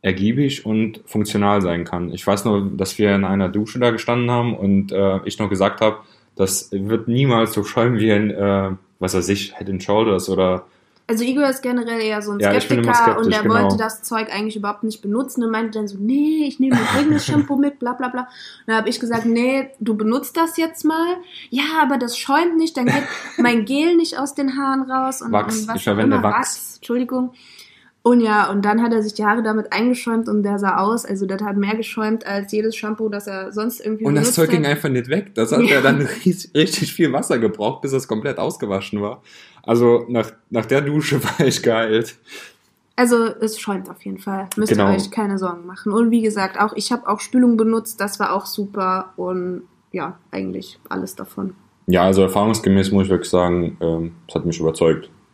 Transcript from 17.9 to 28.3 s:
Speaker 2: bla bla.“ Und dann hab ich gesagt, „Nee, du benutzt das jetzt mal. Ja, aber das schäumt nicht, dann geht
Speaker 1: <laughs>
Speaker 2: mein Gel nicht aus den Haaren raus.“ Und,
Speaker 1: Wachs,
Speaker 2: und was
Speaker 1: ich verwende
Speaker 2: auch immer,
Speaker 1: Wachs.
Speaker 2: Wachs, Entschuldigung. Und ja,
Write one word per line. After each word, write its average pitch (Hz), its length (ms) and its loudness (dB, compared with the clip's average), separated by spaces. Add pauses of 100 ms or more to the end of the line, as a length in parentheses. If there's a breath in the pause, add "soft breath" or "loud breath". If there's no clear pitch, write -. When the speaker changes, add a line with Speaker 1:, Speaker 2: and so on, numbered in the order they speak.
Speaker 2:
bla 247 160 -6
bla.“ 247 120 -6
Und 247 60 -8 (400 loud breath)
dann 220 100 0
hab 214 100 0
ich 240 120 -2
gesagt, 226 260 -2
„Nee, 254 440 2 (100)
du 220 160 0
benutzt 220 420 -2
das 330 200 0
jetzt 330 280 -4
mal. 330 320 0 (320 loud breath)
Ja, 269 140 -2 (180)
aber 277 160 2
das 240 200 -4
schäumt 330 400 2
nicht, 320 200 0
dann 247 80 0
geht 262 180 2 (160)
Speaker 1:
<laughs> - 180 -12
Speaker 2:
mein 233 280 4
Gel 302 300 2
nicht 330 240 2
aus 277 160 -6
den 269 220 -2
Haaren 269 320 0
raus.“ 262 320 -2
Und, 233 100 -6
Speaker 1:
Wachs, 214 300 0
Speaker 2:
und 214 60 -8
was 226 100 -4
Speaker 1:
ich - 60 -8
verwende - 340 2
Speaker 2:
auch - 20 2
immer, 208 100 2
Speaker 1:
Wachs. 214 260 0
Speaker 2:
Wachs, - 220 -14
Entschuldigung. 247 560 -4 (680 loud breath)
Und 240 200 6
ja, 208 300 2